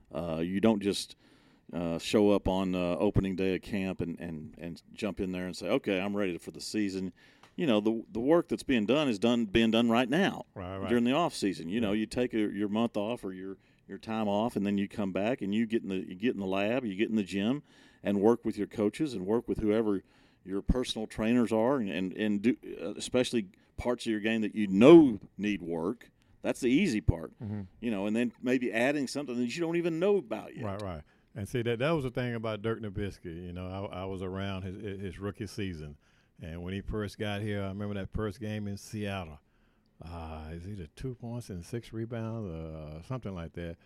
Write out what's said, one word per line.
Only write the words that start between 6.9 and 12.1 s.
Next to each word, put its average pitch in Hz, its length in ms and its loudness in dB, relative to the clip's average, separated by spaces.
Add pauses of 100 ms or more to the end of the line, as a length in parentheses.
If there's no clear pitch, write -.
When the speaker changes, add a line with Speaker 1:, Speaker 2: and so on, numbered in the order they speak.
Speaker 1:
You 180 100 -2
know, 107 140 6
the, 110 220 2 (100)
the 107 80 -4
work 156 280 4
that's 110 140 -2
being 117 240 2
done 143 220 4
is 104 100 0
done, 117 260 4
being 110 260 4
done 117 200 6
right 117 180 4
now 139 460 0
Speaker 2:
Right, 95 240 -8
right. 95 100 -4
Speaker 1:
during 120 160 4
the 123 80 4
off 160 220 2
season. 82 340 -2
You 107 120 0
know, 101 120 2
Speaker 2:
Yeah. 110 80 2
Speaker 1:
you 107 60 0
take 123 260 -2